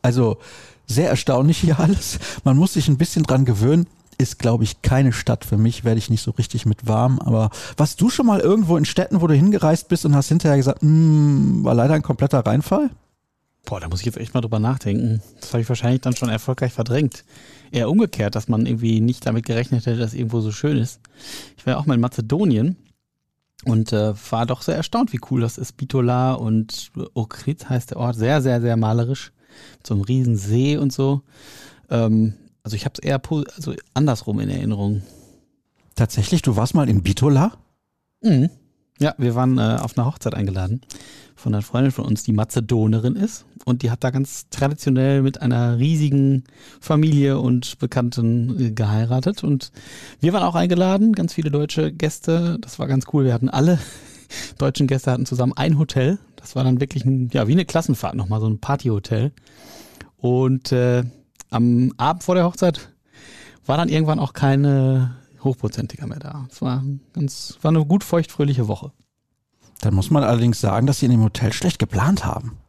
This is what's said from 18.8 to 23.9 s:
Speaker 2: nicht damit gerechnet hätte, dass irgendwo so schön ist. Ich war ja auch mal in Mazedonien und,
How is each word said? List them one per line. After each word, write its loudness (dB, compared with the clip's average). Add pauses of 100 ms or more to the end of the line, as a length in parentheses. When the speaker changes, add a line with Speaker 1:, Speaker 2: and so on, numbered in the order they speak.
Speaker 2:
nicht -2
damit -2
gerechnet -2
hätte, -2
dass -4
irgendwo -2
so -4
schön -2
ist. -4 (560)
Ich -10
war 0
ja -4
auch -4
mal 0
in 2
Mazedonien 0 (880)
und, 0